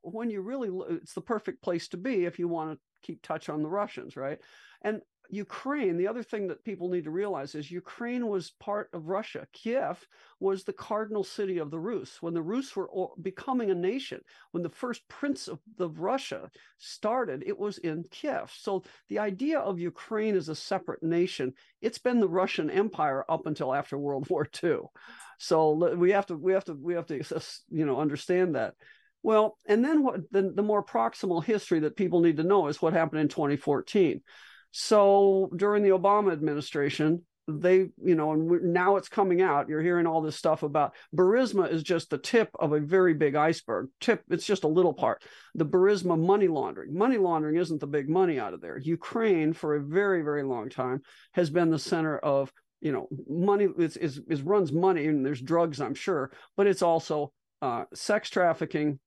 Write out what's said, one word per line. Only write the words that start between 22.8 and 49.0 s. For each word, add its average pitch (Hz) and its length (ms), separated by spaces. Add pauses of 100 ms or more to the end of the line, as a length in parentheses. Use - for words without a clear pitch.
up 165 180
until 143 280
after 143 240
World 143 320
War 151 140
Two. - 440 (500)
So 160 320 (120)
l-, 170 140
we 180 160
have 196 140
to, 175 100
we 170 160
have 190 140
to, 170 80
we 147 200
have 170 120
to, 143 140 (500)
you 160 140
know, 139 140
understand 156 560
that. 113 200 (500)
Well, 214 320 (100)
and 220 180
then 311 200
what, 254 160 (100)
the, 190 240
the 196 80
more 208 220
proximal 214 580
history 185 380
that 151 160
people 180 240
need 165 160
to 156 80
know 185 240
is 151 120
what 165 120
happened 156 300
in 151 60
twenty 147 280
fourteen. 147 640 (580)
So 196 800
during 208 260
the 196 80
Obama 196 440
administration, 151 880 (260)
they, 180 400 (160)
you 180 100
know, 156 180
and 160 180
we're, 175 100
now 180 360
it's 185 120
coming 185 320
out, 147 300
you're 156 100
hearing 175 260
all 165 140
this 156 160
stuff 160 280
about 147 300 (220)
Burisma 196 560
is 165 100
just 165 280
the 147 80
tip 220 400
of 151 160
a 151 60
very 170 340
big 147 220
iceberg. 147 520 (140)
Tip, 220 260
it's 180 160
just 190 200
a 156 40
little 170 240
part. - 320 (300)
The 160 100
Burisma 180 540
money 190 300
laundering. 135 460
Money 233 220
laundering 160 400
isn't 165 240
the 147 60
big 143 240
money 170 280
out 104 140
of 85 80
there. 82 160
Ukraine, 165 760